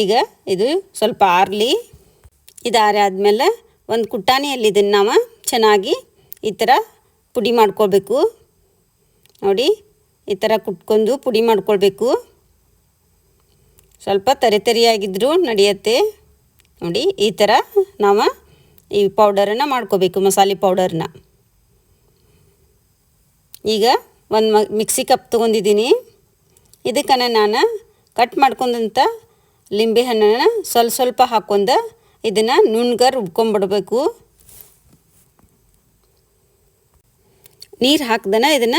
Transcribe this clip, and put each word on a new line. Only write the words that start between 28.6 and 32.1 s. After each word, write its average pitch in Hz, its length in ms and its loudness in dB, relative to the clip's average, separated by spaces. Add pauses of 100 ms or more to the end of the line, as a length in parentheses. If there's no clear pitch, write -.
ಲಿಂಬೆ 226 300 0
ಹಣ್ಣನ್ನ 220 360 2 (260)
ಸ್ವಲ್ಪ 233 260 0
ಸ್ವಲ್ಪ 254 340 0
ಹಾಕ್ಕೊಂಡು 208 460 0 (520)